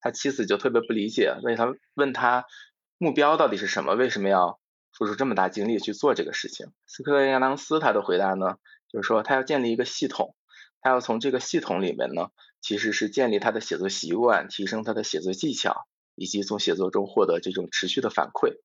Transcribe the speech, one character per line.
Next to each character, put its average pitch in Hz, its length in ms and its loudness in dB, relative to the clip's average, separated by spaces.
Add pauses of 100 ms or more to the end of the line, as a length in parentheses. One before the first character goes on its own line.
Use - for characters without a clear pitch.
他 120 100 -2
妻 135 220 -4
子 123 120 -2
就 - 140 2
特 131 120 2
别 117 100 4
不 117 120 -4
理 107 160 0
解， - 360 2
问 120 120 0
他， 117 160 0 (220)
问 139 180 2
他 123 340 2 (520)
目 156 160 0
标 147 220 6
到 151 120 4
底 107 80 0
是 98 120 -4
什 90 160 -2
么， 76 100 2
为 120 160 2
什 117 100 -4
么 98 80 0
要 90 300 4 (340)
付 - 140 -4
出 104 80 -2
这 120 100 -2
么 120 120 0
大 92 120 2
精 104 200 -2
力 113 100 2
去 110 140 -4
做 131 220 2
这 - 100 -2
个 - 80 -8
事 - 160 -6
情。 - 180 -14 (200)
斯 - 180 -14
科 143 80 0
特· 139 140 4
亚 135 120 4
当 131 180 2
斯 151 220 -2
他 147 140 2
的 104 100 2
回 92 160 2
答 95 160 2
呢， 95 220 -2 (340)
就 113 100 -6
是 98 60 -4
说 110 160 2
他 135 120 0
要 131 80 2
建 135 220 0
立 117 80 2
一 113 40 0
个 120 100 0
系 - 220 -4
统， - 260 -4 (480)
他 131 80 2
要 127 100 4
从 117 200 -2
这 135 100 0
个 127 100 0
系 165 200 -2
统 92 200 -2
里 90 140 -2
面 - 180 -4
呢， 87 160 -4 (320)
其 - 160 -4
实 110 160 -2
是 107 160 -2
建 120 240 0
立 101 60 2
他 113 120 0
的 110 120 -4
写 - 160 -6
作 92 100 -2
习 87 240 -4
惯， 107 360 2
提 - 180 -6
升 110 180 -4
他 117 80 -4
的 104 120 -4
写 78 160 -4
作 92 120 -4
技 131 220 -4
巧， - 320 -2 (300)
以 - 100 -10
及 101 160 -4
从 101 160 -4
写 95 160 0
作 95 160 0
中 101 160 -2
获 101 180 2
得 85 160 2
这 92 100 -6
种 92 200 -6
持 - 180 -4
续 131 140 -2
的 107 80 0
反 - 180 -2
馈。 - 360 -2